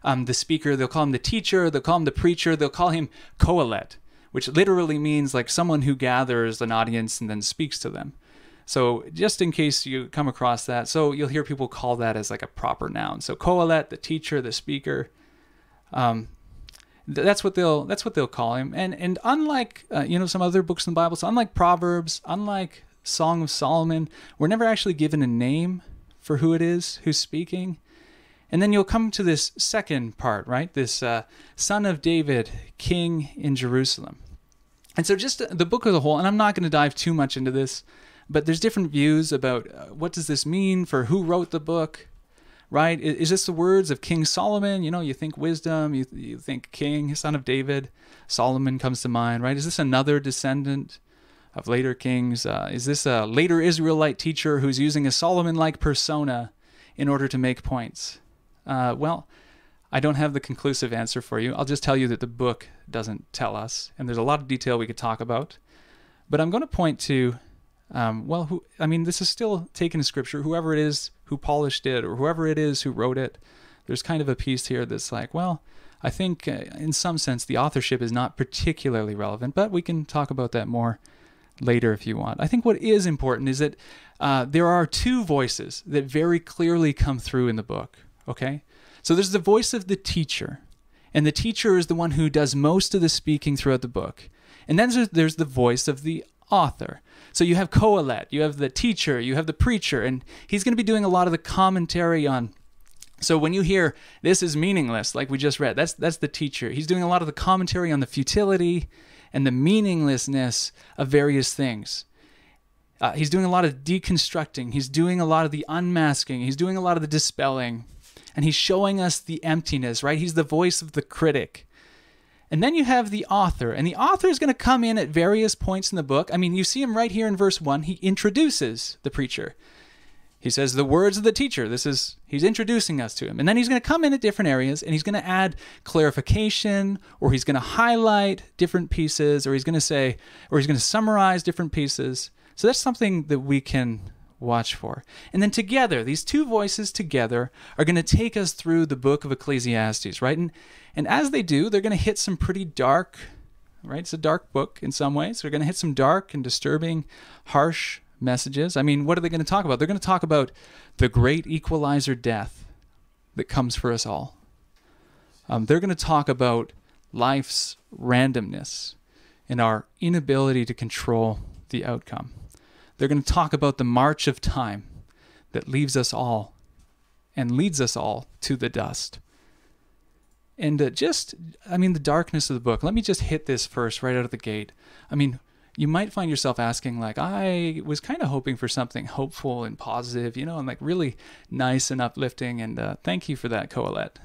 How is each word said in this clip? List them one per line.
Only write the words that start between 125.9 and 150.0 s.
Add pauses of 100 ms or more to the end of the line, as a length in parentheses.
in
the
book.
I
mean,
you
see
him
right
here
in
verse
one.
He
introduces
the
preacher. (800)
He
says,
"The
words
of
the
teacher."
This
is, (100)
he's
introducing
us
to
him.
And
then
he's
gonna
come
in
at
different
areas,
and
he's
gonna
add (260)
clarification, (180)
or
he's
gonna
highlight (120)
different
pieces,
or
he's
gonna
say, (340)
or
he's
gonna
summarize
different
pieces. (240)
So
that's
something
that
we
can (280)
watch
for. (300)
And
then
together,
these
two
voices
together (260)
are
gonna
take
us
through
the
book
of
Ecclesiastes,